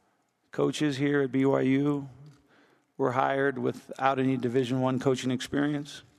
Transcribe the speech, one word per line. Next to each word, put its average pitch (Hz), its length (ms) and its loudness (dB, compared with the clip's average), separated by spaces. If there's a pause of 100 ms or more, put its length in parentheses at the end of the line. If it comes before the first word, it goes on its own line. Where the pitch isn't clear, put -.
(520)
coaches 143 460 0
here 143 240 2
at 131 100 -2
B 135 140 2
Y 135 160 4
U 139 480 0 (880)
were 135 140 0
hired 135 460 0
without 131 600 -2
any 131 180 2
Division 127 440 0
One 131 180 0
coaching 127 320 0
experience. 143 720 -4 (160)